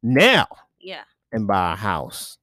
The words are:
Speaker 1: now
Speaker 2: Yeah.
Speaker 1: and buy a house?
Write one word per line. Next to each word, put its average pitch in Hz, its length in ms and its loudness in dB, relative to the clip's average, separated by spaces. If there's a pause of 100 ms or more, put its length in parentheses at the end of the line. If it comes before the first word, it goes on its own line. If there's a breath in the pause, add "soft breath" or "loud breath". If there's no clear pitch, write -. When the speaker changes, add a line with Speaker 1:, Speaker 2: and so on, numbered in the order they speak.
Speaker 1:
now 160 440 4 (320)
Speaker 2:
Yeah. 175 260 -16 (280)
Speaker 1:
and 110 140 -4
buy 92 280 0
a - 20 -8
house? 87 680 -8